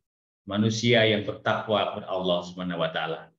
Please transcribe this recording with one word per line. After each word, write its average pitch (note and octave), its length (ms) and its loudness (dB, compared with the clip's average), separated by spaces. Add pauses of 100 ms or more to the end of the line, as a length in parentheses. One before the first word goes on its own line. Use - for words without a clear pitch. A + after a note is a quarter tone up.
(500)
manusia A2 560 4
yang G#2+ 160 2
bertakwa G#2 720 0
kepada G#2 160 -10
Allah F#2 320 0
Subhanahu F2+ 400 -6
wa D#2+ 80 0
Ta'ala. D#2+ 500 -6